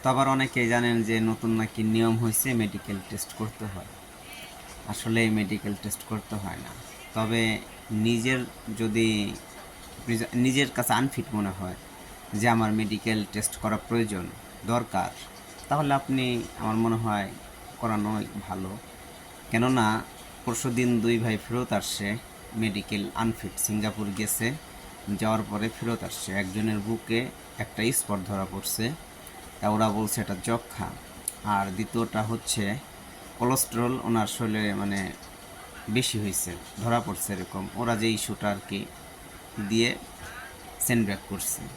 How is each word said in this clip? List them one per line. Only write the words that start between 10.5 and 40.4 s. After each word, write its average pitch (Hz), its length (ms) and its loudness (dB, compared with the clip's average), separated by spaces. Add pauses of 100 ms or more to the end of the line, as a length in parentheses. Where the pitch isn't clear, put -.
কাছে 123 240 2
আনফিট 123 400 2
মনে 104 160 2
হয় 92 260 -4 (580)
যে 107 160 6
আমার 110 220 6
মেডিকেল 107 600 2
টেস্ট - 240 -2
করা 107 220 0
প্রয়োজন, 104 500 0 (400)
দরকার, 110 420 0 (600)
তাহলে 143 240 4
আপনি, 127 500 2 (160)
আমার 110 160 0
মনে 113 200 6
হয়, 107 360 2 (460)
করানোই 107 480 0 (220)
ভালো। 95 300 -4 (720)
কেননা 113 500 6 (440)
পরশুদিন 120 540 4
দুই 117 200 6
ভাই 110 180 2
ফেরত 120 360 -2
আসছে, 104 440 0 (380)
মেডিকেল 101 600 0
আনফিট, 113 420 0
সিঙ্গাপুর 107 500 0 (100)
গেছে, 110 340 2 (580)
যাওয়ার 110 300 2 (100)
পরে 104 200 0
ফেরত 113 340 -2
আসছে। - 280 -6
একজনের 104 480 2
বুকে 113 500 0 (280)
একটা 110 260 -2 (100)
স্পট 101 340 0
ধরা 98 240 0
পড়ছে, 107 400 -2 (680)
তা 101 100 2
ওরা 107 200 4
বলছে 107 320 0
এটা 98 220 -2
যক্ষা, 107 460 -2 (540)
আর 101 240 4
দ্বিতীয়টা 107 560 0
হচ্ছে 107 520 -2 (640)
কোলেস্টেরল 123 640 2
ওনার 110 240 4
শরীরে, 107 460 0
মানে, 98 380 0 (800)
বেশি 113 300 2
হয়েছে, 95 320 0 (260)
ধরা 117 220 2
পড়ছে - 340 -4
এরকম। 95 420 -6
ওরা 117 200 2
যে 113 140 2
ইস্যুটা 104 400 0
আর 101 60 2 (140)
কি 98 160 -4 (840)
দিয়ে 113 260 6 (840)